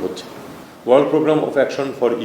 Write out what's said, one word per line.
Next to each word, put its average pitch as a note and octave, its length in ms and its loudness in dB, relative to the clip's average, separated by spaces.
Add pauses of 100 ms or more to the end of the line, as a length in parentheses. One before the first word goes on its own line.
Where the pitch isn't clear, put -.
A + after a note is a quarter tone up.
হচ্ছে। F2+ 220 -8 (640)
World C#3 240 6
Program D3+ 360 2
of - 60 -6 (120)
Action C#3 220 -4 (100)
for A#2+ 120 2 (140)